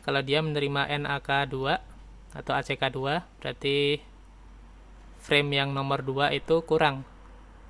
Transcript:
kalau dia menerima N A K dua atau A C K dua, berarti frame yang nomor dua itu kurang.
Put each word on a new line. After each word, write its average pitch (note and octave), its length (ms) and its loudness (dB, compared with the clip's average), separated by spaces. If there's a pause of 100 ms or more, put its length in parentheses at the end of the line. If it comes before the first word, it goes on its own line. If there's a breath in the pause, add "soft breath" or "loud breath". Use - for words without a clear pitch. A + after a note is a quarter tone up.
kalau C#3 160 0
dia C#3 240 2
menerima C#3+ 480 0
N C#3+ 160 -2
A C#3 160 -2
K C#3 240 2
dua C3+ 320 0 (560)
atau C#3 240 -2
A C#3 80 -4
C C#3 80 -2
K C3 160 0
dua, C#3 320 -2 (160)
berarti C#3+ 720 0 (1120)
frame C#3+ 320 2
yang C#3 160 2
nomor C#3 320 -2
dua C#3 320 0
itu D#3+ 320 0
kurang. D3 400 2 (640)